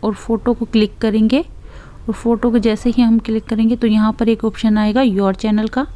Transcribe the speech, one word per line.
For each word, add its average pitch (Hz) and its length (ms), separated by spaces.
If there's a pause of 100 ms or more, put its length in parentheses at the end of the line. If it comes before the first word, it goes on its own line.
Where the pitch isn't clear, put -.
और 220 120
photo 233 380
को 233 120
click 214 320
करेंगे 220 420
और - 760
photo 233 360
को 233 100
जैसे 214 300
ही 247 120
हम 226 180
click 220 240
करेंगे 226 320
तो 233 100
यहाँ 214 260
पर 220 160
एक 220 160
option 214 340
आएगा 214 240
your 196 340
channel 214 320
का। 269 280